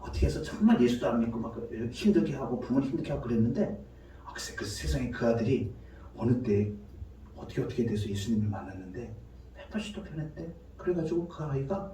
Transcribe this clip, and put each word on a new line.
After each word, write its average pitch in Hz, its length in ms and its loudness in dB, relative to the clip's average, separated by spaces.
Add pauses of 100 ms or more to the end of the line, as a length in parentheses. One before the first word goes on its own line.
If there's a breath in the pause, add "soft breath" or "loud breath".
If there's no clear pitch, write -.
어떻게 - 260 2
해서 - 140 0
정말 - 400 4
예수도 120 260 4
안 117 120 2
믿고 113 200 0
막 110 160 -6 (360)
힘들게 165 440 4
하고 120 240 -2
부모님 135 300 2
힘들게 156 220 -2
하고 139 120 -2
그랬는데 120 600 2 (400 loud breath)
아, - 100 -14
글쎄, - 220 -10
그 - 100 -6
세상에 123 440 -2
그 - 160 -2
아들이 117 480 4 (420 loud breath)
어느 117 280 4
때 104 280 2 (640)
어떻게 - 260 -6
어떻게 117 240 0
돼서 104 220 0
예수님을 104 420 0
만났는데 - 680 -8 (400)
백팔십 - 400 -8
도 - 80 -8
변했대. 160 500 -8 (240)
그래가지고 170 500 0
그 - 160 -8
아이가 151 500 -2